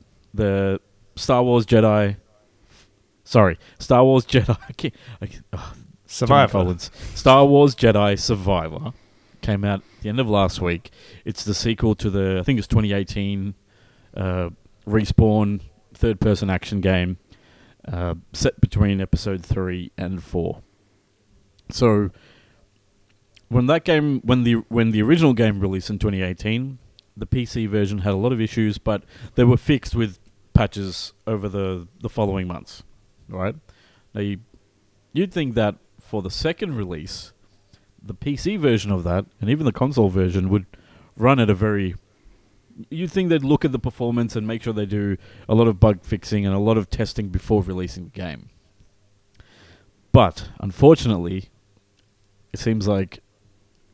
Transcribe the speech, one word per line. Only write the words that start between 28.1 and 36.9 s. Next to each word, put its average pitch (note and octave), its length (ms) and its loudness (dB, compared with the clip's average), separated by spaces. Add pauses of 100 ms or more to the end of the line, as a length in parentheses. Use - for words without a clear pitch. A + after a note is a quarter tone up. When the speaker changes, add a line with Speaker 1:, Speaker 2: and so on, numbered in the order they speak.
Speaker 1:
a F#2+ 40 -2
lot A#2 140 0
of A#2+ 80 -2
issues, G#2+ 380 -2
but G#2 260 -4 (320)
they B2+ 80 4
were A#2+ 140 6
fixed - 360 -2
with A2+ 260 -2 (340)
patches G2 600 -2 (140)
over G#2 220 -4
the, F#2 380 -6 (120)
the A#2 100 -8
following F#2+ 380 -2
months, - 360 -14 (440)
right? F#2+ 280 -6 (580)
Now, G#2 80 -8
you, G2+ 180 -6 (720)
you'd F#3 200 -2
think C3+ 220 -4
that G#2+ 200 0 (240)
for G#2+ 220 -8
the F#2 100 -8
second E3+ 440 -6
release, F2+ 580 -10 (680)